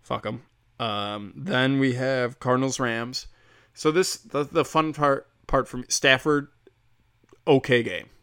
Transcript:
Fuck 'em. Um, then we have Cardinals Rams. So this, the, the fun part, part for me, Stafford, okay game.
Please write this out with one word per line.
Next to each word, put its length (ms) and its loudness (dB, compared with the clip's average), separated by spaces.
Fuck 240 -8
'em. 180 -8
Um, 600 -6
then 420 0
we 140 2
have 480 -4
Cardinals 400 0
Rams. 460 -6
So 180 0
this, 260 0
the, 260 -6
the 220 0
fun 260 0
part, 380 0
part 220 0
for 80 -10
me, 100 -10
Stafford, 600 2
okay 340 6
game. 280 -8